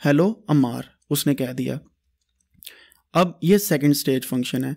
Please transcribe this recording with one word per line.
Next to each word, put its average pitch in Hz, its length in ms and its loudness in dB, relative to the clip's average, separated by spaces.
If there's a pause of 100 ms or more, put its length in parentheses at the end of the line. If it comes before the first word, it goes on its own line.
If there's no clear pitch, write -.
"हेलो 151 280 4 (200)
अम्मार", 127 400 0 (220)
उसने 143 240 0
कह 127 180 -6
दिया। 131 260 -6 (1300)
अब 175 300 0
ये 196 160 4
सेकंड 147 360 2
स्टेज 131 300 -2
फंक्शन 127 380 -4
है। 135 140 -8